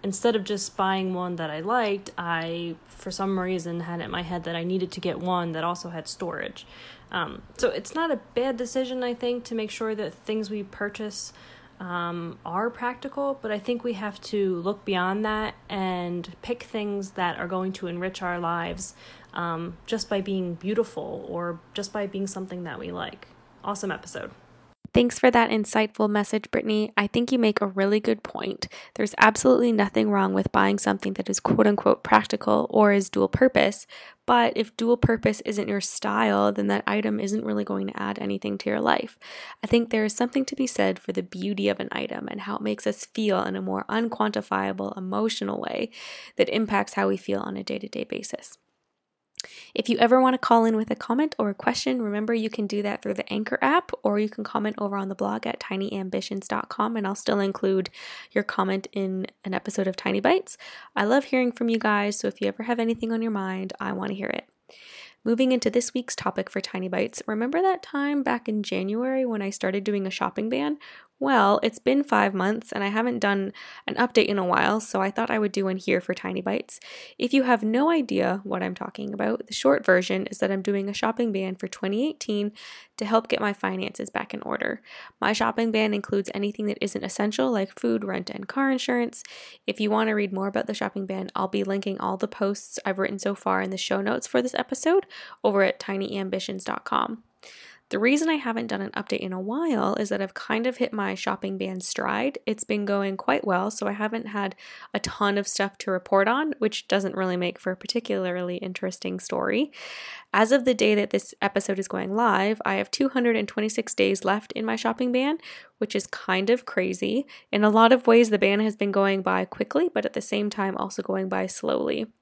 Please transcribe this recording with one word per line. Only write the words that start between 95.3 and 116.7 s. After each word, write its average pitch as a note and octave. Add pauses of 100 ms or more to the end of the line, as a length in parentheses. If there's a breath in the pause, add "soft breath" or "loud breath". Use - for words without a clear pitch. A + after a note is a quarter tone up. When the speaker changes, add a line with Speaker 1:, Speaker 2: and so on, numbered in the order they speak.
Speaker 2:
over G3
at -
tinyambitions F#3+
dot -
com. - (640 loud breath)
The G3+
reason C#4+
I D#4+
haven't A#3
done G3
an G3
update -
in F#3
a F#3
while A3+
is G#3
that G3
I've F#3+
kind A3
of B3
hit -
my G3
shopping G3
ban F#3+
stride. G#3+
It's G#3+
been G#3
going G3
quite -
well, F#3+
so G#3
I G3+
haven't G#3+
had G3+ (400 loud breath)
a G3+
ton G3+
of G3+
stuff G3
to -
report F#3+
on, D4
which -
doesn't G3
really F#3
make F3+
for F#3
a F#3
particularly F3+
interesting F#3
story. - (600 loud breath)
As A3
of C4
the B3+
day G#3+
that G#3
this -
episode G3
is F#3+
going -
live, G#3+
I G3
have G3
two C#4
hundred A#3+
and G#3+
twenty-six G#3+
days G3
left G3+
in A3
my A3+
shopping A3+
ban, C4+ (400 loud breath)
which -
is G3
kind F#3
of A#3+
crazy. G3 (240 loud breath)